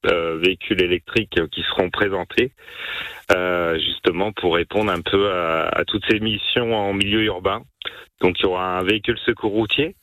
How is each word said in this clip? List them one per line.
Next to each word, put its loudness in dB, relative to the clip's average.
euh, 2
véhicules 2
électriques, 0
euh, 2
qui -6
seront 0
présentés, 0
euh, 2
justement 0
pour 2
répondre 0
un 0
peu 2
à, 0
à 0
toutes -2
ces 4
missions 0
en 0
milieu 0
urbain. -2
Donc, 2
il 2
y 2
aura 0
un 0
véhicule 0
secours 0
routier 0